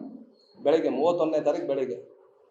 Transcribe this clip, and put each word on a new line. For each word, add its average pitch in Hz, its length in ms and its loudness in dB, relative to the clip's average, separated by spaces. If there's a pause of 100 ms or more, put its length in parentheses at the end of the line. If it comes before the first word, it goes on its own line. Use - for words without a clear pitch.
(640)
ಬೆಳಗ್ಗೆ 151 260 4
ಮೂವತ್ತೊಂದನೇ 156 520 2
ತಾರೀಕು 160 260 0
ಬೆಳಗ್ಗೆ. 131 520 -4 (320)